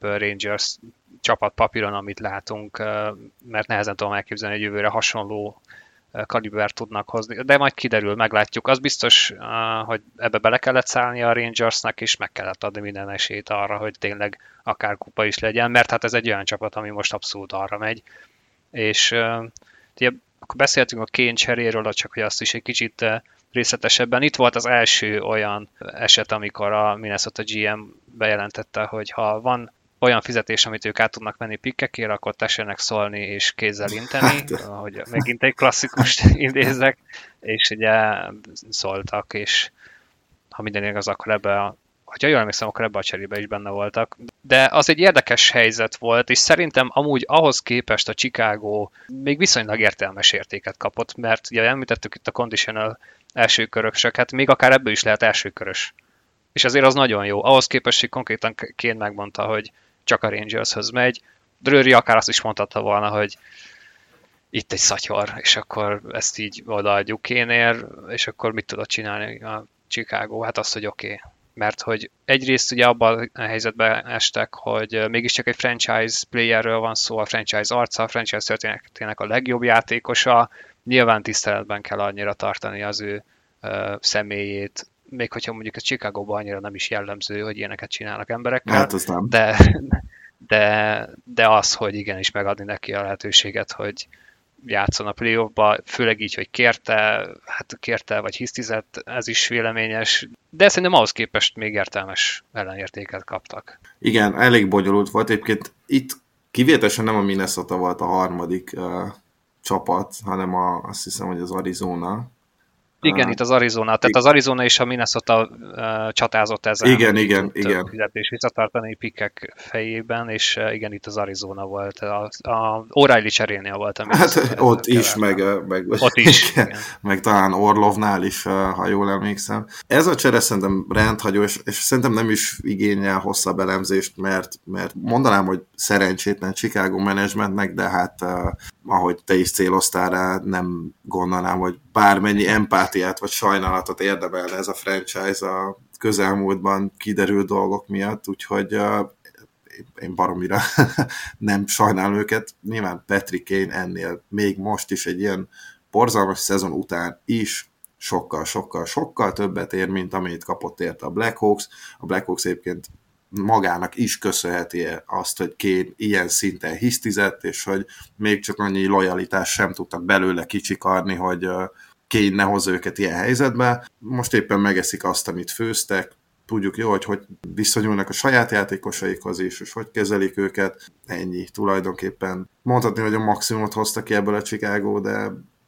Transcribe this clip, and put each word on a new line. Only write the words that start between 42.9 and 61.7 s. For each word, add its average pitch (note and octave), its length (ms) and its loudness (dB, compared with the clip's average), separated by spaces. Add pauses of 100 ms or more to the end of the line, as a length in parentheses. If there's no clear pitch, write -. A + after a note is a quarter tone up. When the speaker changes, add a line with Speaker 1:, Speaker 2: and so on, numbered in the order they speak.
Speaker 1:
a G2 40 -4
cserébe G2 360 -6
is G#2 80 -8
benne G2+ 240 -8
voltak. G2+ 460 -4 (240)
De C3 320 6
az - 160 4
egy D#3 100 4
érdekes D#3 520 6
helyzet A2+ 460 2
volt, A#2 340 2
és B2+ 80 4
szerintem D3+ 540 4
amúgy C#3 360 2
ahhoz D3+ 300 6
képest A#2+ 500 -2
a A2+ 60 -4
Chicago G#2+ 760 -2 (180)
még C3+ 320 -4
viszonylag A2 420 0
értelmes G2 520 2
értéket F#2+ 440 -6
kapott, - 400 -6
mert A2+ 340 0
ugye A#2 120 0
említettük A#2+ 520 -2
itt - 140 -8
a - 20 -6
conditional A2 680 -2 (340)
első A2+ 340 4
körösök, A2+ 500 0
hát B2 160 0
még C3 160 0
akár C3 240 8
ebből C3 200 4
is G#2 100 0
lehet G#2+ 200 4
első G#2+ 280 2
körös. - 440 -8 (580)
És - 120 0
azért C3+ 200 4
az C3 100 8
nagyon A#2 300 2
jó. G2+ 200 0
Ahhoz C3 220 6
képest, - 340 0
hogy A#2+ 80 0
konkrétan A2+ 460 -4
K-, - 220 -12
Kane A#2 180 -2
megmondta, G#2 500 -6
hogy G#2+ 280 -4 (320)
csak - 180 2
a A2+ 60 0
Rangershöz G#2+ 640 -4
megy, B2 320 0 (360)
Drury C3+ 340 6